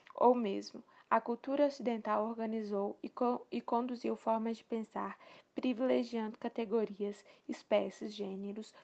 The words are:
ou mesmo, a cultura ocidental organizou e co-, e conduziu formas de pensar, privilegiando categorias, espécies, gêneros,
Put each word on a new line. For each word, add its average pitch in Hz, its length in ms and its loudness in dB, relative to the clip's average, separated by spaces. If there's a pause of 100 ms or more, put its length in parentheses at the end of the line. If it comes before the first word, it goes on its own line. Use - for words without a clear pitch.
(160)
ou 247 180 8
mesmo, 214 500 -2 (240)
a 226 140 4
cultura 269 460 2
ocidental 214 580 0
organizou 220 800 -2
e 220 60 -10
co-, 247 420 -2
e 233 100 -2
conduziu 240 540 -2
formas 226 420 0
de - 60 -20
pensar, 208 520 -6 (380)
privilegiando 240 840 0
categorias, 208 840 -2 (240)
espécies, 208 680 -2
gêneros, 202 580 -8 (100)